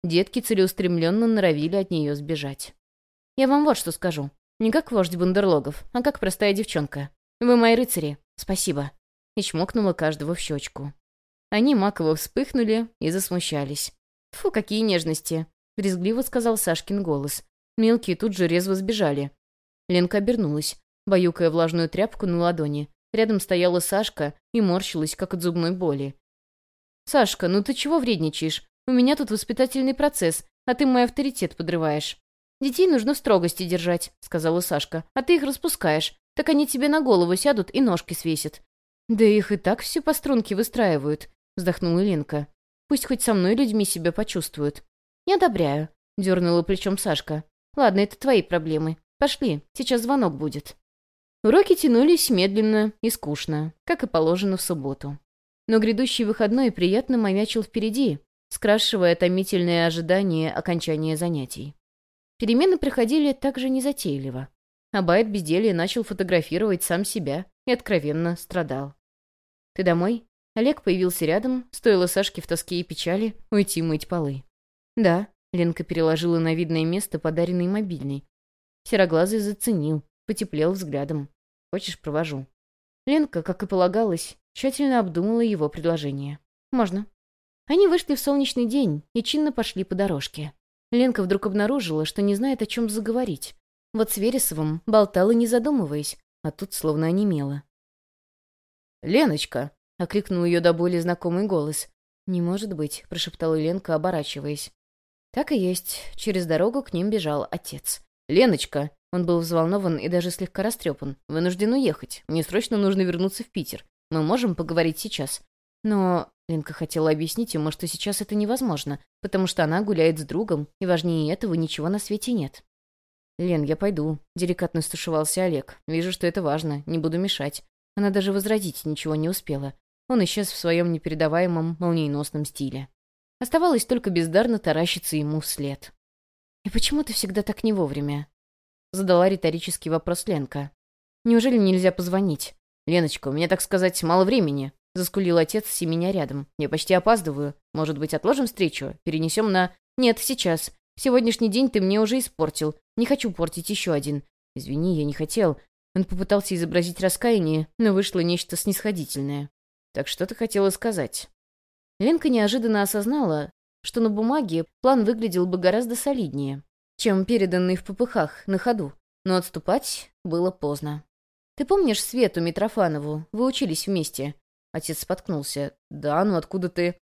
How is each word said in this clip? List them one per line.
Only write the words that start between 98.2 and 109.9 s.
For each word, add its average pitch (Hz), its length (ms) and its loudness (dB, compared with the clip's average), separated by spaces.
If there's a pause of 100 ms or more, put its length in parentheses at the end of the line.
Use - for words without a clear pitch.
«Леночка!» — 156 680 0 (280)
окликнул 180 460 -2
её 170 160 2
до 170 120 6
боли 175 260 0
знакомый 175 480 -2
голос. 156 420 -2 (380)
«Не 180 140 -2
может 190 320 -4
быть», — 151 360 -8
прошептала 165 500 -4
Ленка, 165 360 -2
оборачиваясь. 147 800 -4 (600)
Так - 180 -4
и 294 60 2
есть, 180 460 -2 (120)
через 185 300 -4
дорогу 185 380 0
к - 100 -12
ним 180 160 -2
бежал 156 420 -2
отец. - 520 -10 (260)
«Леночка!» 156 600 2 (240)
Он 180 100 0
был 170 160 2
взволнован 170 560 0